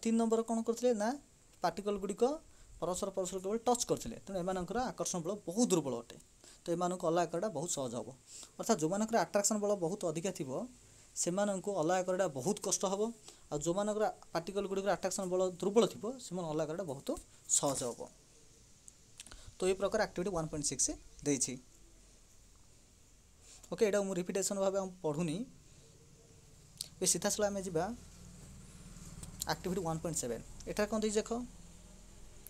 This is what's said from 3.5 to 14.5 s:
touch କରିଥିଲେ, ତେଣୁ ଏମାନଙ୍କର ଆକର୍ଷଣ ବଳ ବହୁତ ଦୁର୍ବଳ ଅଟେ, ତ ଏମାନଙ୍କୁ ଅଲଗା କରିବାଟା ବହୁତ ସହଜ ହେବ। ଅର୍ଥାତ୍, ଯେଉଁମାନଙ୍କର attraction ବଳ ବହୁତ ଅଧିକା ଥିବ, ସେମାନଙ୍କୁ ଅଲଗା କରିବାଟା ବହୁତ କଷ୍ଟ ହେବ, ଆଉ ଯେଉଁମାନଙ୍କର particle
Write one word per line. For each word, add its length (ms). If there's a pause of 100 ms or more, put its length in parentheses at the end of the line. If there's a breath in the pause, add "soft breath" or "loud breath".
touch 280
କରିଥିଲେ, 400
ତେଣୁ 140
ଏମାନଙ୍କର 380 (140)
ଆକର୍ଷଣ 300
ବଳ 100 (160)
ବହୁତ 220
ଦୁର୍ବଳ 260
ଅଟେ, 220 (460 loud breath)
ତ 80
ଏମାନଙ୍କୁ 360
ଅଲଗା 180
କରିବାଟା 320
ବହୁତ 140
ସହଜ 240
ହେବ। 140 (500 loud breath)
ଅର୍ଥାତ୍, 200
ଯେଉଁମାନଙ୍କର 380
attraction 420
ବଳ 160
ବହୁତ 300
ଅଧିକା 260
ଥିବ, 200 (640 loud breath)
ସେମାନଙ୍କୁ 560 (100)
ଅଲଗା 220
କରିବାଟା 240
ବହୁତ 320
କଷ୍ଟ 260
ହେବ, 160 (500 loud breath)
ଆଉ 80
ଯେଉଁମାନଙ୍କର 460 (280)
particle 340